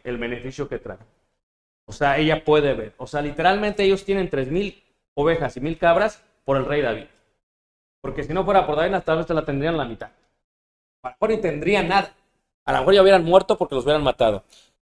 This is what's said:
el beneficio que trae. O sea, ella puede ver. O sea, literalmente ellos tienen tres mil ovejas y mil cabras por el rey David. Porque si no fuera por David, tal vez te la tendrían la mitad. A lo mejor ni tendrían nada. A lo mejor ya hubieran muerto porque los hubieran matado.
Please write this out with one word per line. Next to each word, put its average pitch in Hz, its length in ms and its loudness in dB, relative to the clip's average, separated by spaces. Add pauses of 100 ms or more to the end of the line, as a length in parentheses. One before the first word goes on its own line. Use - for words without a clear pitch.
el 123 140 -8
beneficio 123 500 -8
que 117 100 -8
trae. 98 200 -14 (880)
O 104 60 -18
sea, 139 260 0
ella 156 260 0
puede 147 300 4
ver. 110 240 -10
O 127 80 -12
sea, 147 160 -6
literalmente 196 600 0
ellos 196 200 0
tienen 196 260 -2
tres 135 200 -2
mil 190 320 -4 (320)
ovejas 151 420 -2
y 123 40 -12
mil 160 180 -6
cabras 180 440 2 (220)
por 135 120 0
el 127 100 -2
rey 147 160 -2
David. 113 240 -4 (960)
Porque 135 220 -8
si 139 80 -10
no 185 120 -2
fuera 190 220 2
por 147 100 -2
David, 180 280 0
tal 160 140 0
vez 160 80 -6
te 170 80 -4
la 156 100 -2
tendrían 151 320 -4
la 143 80 -4
mitad. 113 260 -12 (920)
A 127 60 -14
lo 123 60 -14
mejor 214 160 -2
ni 214 80 0
tendrían 170 500 -2
nada. 196 260 0 (500)
A 131 80 -2
lo 135 80 2
mejor 175 140 4
ya 196 80 8
hubieran 190 220 6
muerto 185 340 4
porque 151 160 -4
los 123 100 -2
hubieran 151 180 0
matado. 113 420 0 (380)